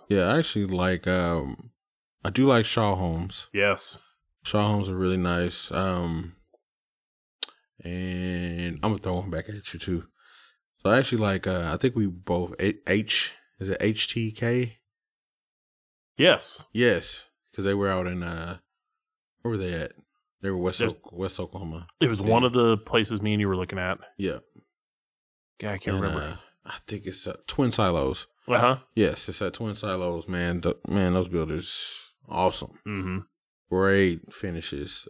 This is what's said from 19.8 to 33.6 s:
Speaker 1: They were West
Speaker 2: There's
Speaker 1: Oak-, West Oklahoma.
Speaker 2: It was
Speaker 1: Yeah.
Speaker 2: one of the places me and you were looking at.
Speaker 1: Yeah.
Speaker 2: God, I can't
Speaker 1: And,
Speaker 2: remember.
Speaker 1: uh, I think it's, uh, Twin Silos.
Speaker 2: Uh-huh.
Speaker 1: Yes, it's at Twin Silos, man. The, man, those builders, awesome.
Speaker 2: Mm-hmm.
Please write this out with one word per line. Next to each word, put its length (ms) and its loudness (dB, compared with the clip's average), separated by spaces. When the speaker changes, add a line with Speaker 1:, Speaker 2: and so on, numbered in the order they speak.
Speaker 1:
They 80 -2
were 80 -2
West 220 0
Speaker 2:
There's 140 0
Speaker 1:
Oak-, 180 -18
West 280 -6
Oklahoma. 480 -10
Speaker 2:
It 100 4
was 120 -2
Speaker 1:
Yeah. 60 0
Speaker 2:
one 160 6
of 100 2
the 240 6
places 440 0
me 120 0
and 80 2
you 60 2
were 100 0
looking 220 -6
at. 200 -4
Speaker 1:
Yeah. 220 -4
Speaker 2:
God, 140 -6
I 40 -6
can't 200 -2
Speaker 1:
And, 80 0
Speaker 2:
remember. 180 -2
Speaker 1:
uh, 140 -10
I 120 -12
think 180 -10
it's, 220 -8
uh, 100 -8
Twin 240 0
Silos. 560 0
Speaker 2:
Uh-huh. 320 4
Speaker 1:
Yes, 340 2
it's 120 -6
at 120 -4
Twin 220 -6
Silos, 520 -4
man. 340 0
The, 160 0
man, 260 2
those 140 2
builders, 800 -4
awesome. 600 -2
Speaker 2:
Mm-hmm. 320 -4